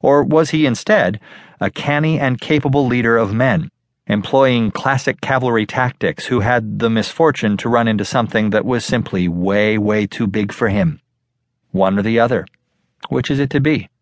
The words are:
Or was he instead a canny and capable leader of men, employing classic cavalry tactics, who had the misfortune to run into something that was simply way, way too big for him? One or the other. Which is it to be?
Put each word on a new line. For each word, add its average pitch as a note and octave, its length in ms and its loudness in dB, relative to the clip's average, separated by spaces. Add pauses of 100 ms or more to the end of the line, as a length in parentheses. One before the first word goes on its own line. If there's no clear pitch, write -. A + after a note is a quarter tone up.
Or C#3 220 4
was D#3 260 2
he D#3 160 0
instead A2+ 560 0 (400)
a F#2 100 -2
canny D3+ 480 0
and B2+ 220 -2
capable C#3+ 460 0
leader A#2 320 2
of G#2+ 160 0
men, A2+ 340 2 (380)
employing A#2 640 2
classic C3+ 500 -2
cavalry B2+ 460 0
tactics, - 580 -4
who B2 160 0
had A2 380 0
the A#2 100 0
misfortune A2+ 720 0
to - 100 -6
run A#2 180 2
into G#2+ 200 0
something A2 420 0
that G#2 160 0
was A#2 180 -2
simply G2 460 -2
way, G2 480 0
way G#2 300 0
too A2+ 200 -4
big G2+ 240 -2
for A#2 200 -2
him? E2+ 280 0 (760)
One F#2+ 260 2
or G2+ 40 -2
the A2+ 160 0
other. A#2 280 0 (640)
Which B2+ 200 -2
is C#3 80 0
it C#3 120 -2
to C#3+ 100 0
be? C3+ 300 0 (120)